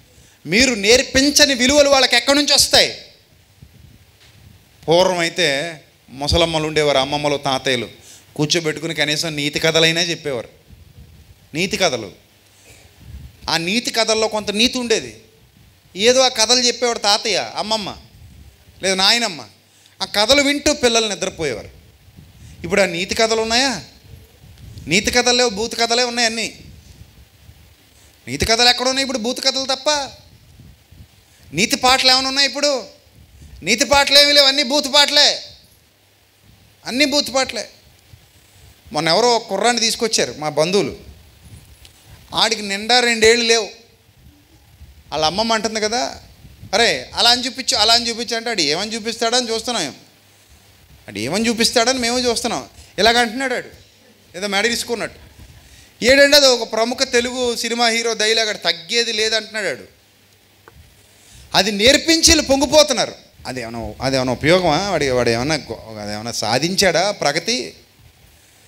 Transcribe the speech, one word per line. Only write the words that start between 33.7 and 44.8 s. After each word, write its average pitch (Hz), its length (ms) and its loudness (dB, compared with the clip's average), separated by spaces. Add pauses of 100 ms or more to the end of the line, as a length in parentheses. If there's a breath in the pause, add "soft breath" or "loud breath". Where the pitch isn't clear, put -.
పాటలు 277 320 4
ఏమీ 285 140 6
లేవు, 285 140 6
అన్నీ 269 180 2
బూతు 277 260 -2
పాటలే, 285 500 4 (1500)
అన్నీ 240 200 0
బూతు 285 260 -2
పాటలే. 254 380 -4 (1200)
మొన్న 156 160 0
ఎవరో 233 260 2
ఒక 226 120 -4
కుర్రాన్ని 220 340 -2
తీసుకొచ్చారు 214 560 -2
మా 151 120 -6
బంధువులు, 151 480 0 (1400)
ఆడికి 208 260 0
నిండా 214 380 0
రెండేళ్ళు 233 460 4
లేవు. 226 240 0 (1400)